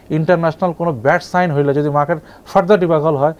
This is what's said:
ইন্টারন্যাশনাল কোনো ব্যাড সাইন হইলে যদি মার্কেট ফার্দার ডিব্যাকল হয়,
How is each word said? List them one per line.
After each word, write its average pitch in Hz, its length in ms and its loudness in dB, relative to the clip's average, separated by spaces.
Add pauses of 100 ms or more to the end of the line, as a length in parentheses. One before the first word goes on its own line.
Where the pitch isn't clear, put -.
ইন্টারন্যাশনাল 165 640 0
কোনো 170 200 -4
ব্যাড 139 280 0
সাইন 180 300 -2
হইলে 143 220 0
যদি 147 160 -2
মার্কেট 147 280 -2 (280)
ফার্দার 196 340 2
ডিব্যাকল 160 360 0
হয়, 147 240 0